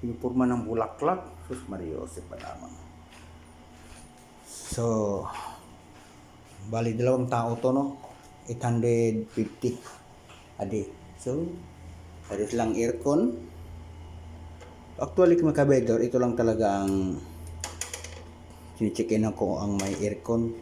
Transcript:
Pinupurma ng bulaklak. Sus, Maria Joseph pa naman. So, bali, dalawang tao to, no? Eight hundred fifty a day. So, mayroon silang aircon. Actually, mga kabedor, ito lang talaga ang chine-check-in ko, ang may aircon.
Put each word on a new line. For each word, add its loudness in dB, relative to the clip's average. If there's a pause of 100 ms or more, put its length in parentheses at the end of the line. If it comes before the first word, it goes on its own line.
Pinupurma 2
ng 0
bulaklak. -2
Sus, -10
Maria -8
Joseph -10
pa -14
naman. -12 (1800)
So, 0 (1500)
bali, 2
dalawang 4
tao 2
to, 4
no? 0 (480)
Eight -6
hundred 4
fifty -2 (800)
a -4
day. -2 (320)
So, -2 (840)
mayroon -2
silang 2
aircon. 2 (1600)
Actually, 6
mga 4
kabedor, 6
ito 2
lang 4
talaga 4
ang 0 (1600)
chine-check-in 2
ko, 0
ang 0
may 0
aircon. 0 (120)